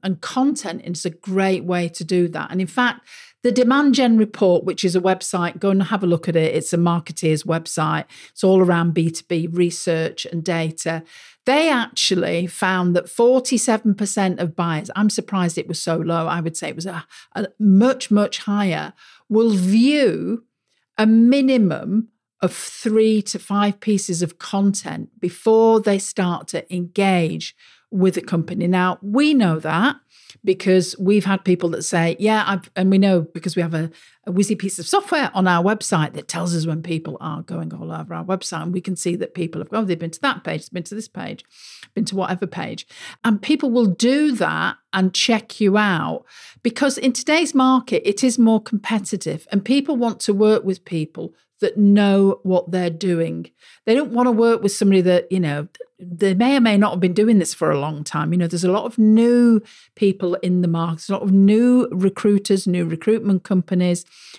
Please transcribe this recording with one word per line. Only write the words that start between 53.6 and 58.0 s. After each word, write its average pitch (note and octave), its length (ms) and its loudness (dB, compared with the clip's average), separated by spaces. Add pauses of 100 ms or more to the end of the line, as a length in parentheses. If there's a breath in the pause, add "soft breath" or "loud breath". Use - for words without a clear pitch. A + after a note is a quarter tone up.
They A3 100 2
don't C#4 180 0
want A#3+ 140 2
to B3 40 4
work A3+ 320 2
with G3+ 80 0
somebody G3 300 4
that, F3+ 320 2
you F#3+ 80 0
know, D3 260 -4 (320)
they F3+ 340 -2
may A#3+ 240 2
or C#4 40 2
may A3+ 180 4
not G#3 140 2
have F3+ 80 -4
been F3+ 120 2
doing G#3 280 4
this D#3+ 120 -4
for D#3 200 0
a C#3+ 80 0
long D3 240 -6